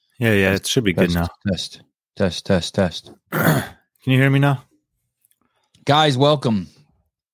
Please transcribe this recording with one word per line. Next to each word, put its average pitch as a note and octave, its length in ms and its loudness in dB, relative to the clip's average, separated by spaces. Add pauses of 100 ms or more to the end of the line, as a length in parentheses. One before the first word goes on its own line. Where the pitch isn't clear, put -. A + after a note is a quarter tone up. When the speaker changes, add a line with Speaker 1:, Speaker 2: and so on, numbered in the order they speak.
(200)
Speaker 1:
Yeah, A2+ 140 2
yeah, F#2+ 180 2
Speaker 2:
Test, F#2+ 120 -2
Speaker 1:
it - 40 -8
should B2+ 160 -2
be F#2+ 100 0
good F2 180 0
Speaker 2:
test, E2+ 40 0
Speaker 1:
now. E2+ 120 0 (240)
Speaker 2:
test, - 300 -10 (340)
test, F#2+ 300 -4
test, F#2 300 -2
test. - 360 -4 (100)
Speaker 1:
<clears throat> - 100 -20
Can - 420 -2 (320)
you C3 140 2
hear C3+ 100 4
me C3+ 100 2
now? C#3+ 240 0 (1200)
Speaker 2:
Guys, D3 320 2
welcome. C3 500 0 (680)